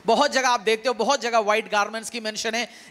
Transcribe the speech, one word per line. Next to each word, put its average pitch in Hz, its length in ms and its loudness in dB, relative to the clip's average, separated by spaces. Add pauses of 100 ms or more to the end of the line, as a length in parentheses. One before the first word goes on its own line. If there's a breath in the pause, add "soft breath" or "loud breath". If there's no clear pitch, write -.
बहुत 226 260 4
जगह 254 160 2
आप 247 120 2
देखते 220 280 0
हो, 247 60 0
बहुत 226 260 0
जगह 233 180 0
white 208 320 0
garments 214 400 -2
की 233 100 -8
mention 214 340 -4
है, 233 140 -2 (220 loud breath)